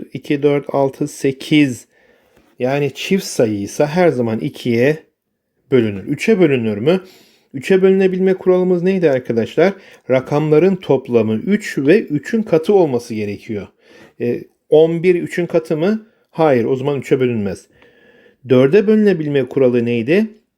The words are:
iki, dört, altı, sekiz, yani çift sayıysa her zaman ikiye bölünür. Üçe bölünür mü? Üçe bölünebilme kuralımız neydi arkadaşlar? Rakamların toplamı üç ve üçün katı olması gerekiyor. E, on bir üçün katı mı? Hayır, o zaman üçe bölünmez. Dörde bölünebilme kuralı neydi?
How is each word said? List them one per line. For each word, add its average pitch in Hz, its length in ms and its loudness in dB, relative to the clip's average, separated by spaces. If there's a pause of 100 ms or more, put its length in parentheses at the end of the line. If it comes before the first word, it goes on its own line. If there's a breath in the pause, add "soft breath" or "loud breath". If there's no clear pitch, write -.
(140)
iki, 139 300 -4
dört, 143 240 0
altı, 139 400 -2
sekiz, 139 800 -2 (720 soft breath)
yani 139 340 -2
çift 190 300 -4
sayıysa 107 640 -2
her 170 220 2
zaman 117 300 -2
ikiye 131 580 -2 (720)
bölünür. 107 320 0
Üçe 185 360 0
bölünür 120 380 2
mü? 160 240 0 (520 soft breath)
Üçe 185 280 0
bölünebilme 190 520 2
kuralımız 180 500 0
neydi 180 260 2
arkadaşlar? 127 640 0 (360 loud breath)
Rakamların 151 680 2
toplamı 120 600 0
üç 202 420 -2
ve 165 240 4
üçün 208 420 -4
katı 175 300 0
olması 139 400 0
gerekiyor. 104 540 -8 (540 soft breath)
E, 120 220 -4 (260)
on 160 340 4
bir 180 120 2
üçün 165 300 -6
katı 165 320 -2
mı? 208 300 -2 (240 soft breath)
Hayır, 143 340 2
o 131 100 -2
zaman 135 240 -4
üçe 135 200 0
bölünmez. 110 480 -4 (800 soft breath)
Dörde 139 380 4
bölünebilme 165 580 0
kuralı 123 400 0
neydi? 120 420 0 (300)